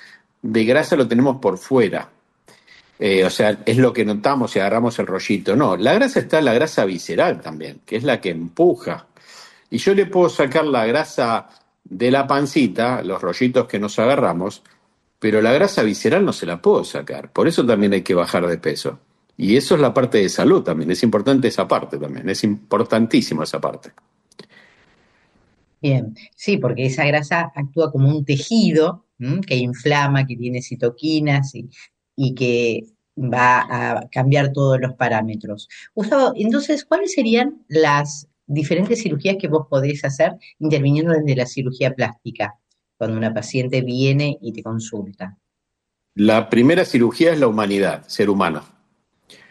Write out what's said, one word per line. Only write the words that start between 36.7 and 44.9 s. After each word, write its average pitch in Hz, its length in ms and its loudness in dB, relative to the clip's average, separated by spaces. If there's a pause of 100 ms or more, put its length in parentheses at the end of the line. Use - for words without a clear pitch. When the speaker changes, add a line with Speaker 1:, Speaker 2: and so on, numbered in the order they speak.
Speaker 2:
¿cuáles 359 280 -2
serían 247 540 0
las 147 600 0 (180)
diferentes 160 560 -2
cirugías 190 380 -2
que 180 80 -6
vos 151 220 0
podés 143 360 0
hacer 160 280 0 (260)
interviniendo 151 540 2
desde 151 220 0
la 123 100 -2
cirugía 127 500 -4
plástica 110 640 -6 (380)
cuando 110 200 -4
una 110 160 -2
paciente 127 480 -4
viene 135 580 0
y 113 140 -10
te - 80 -14
consulta? 104 760 -10 (800)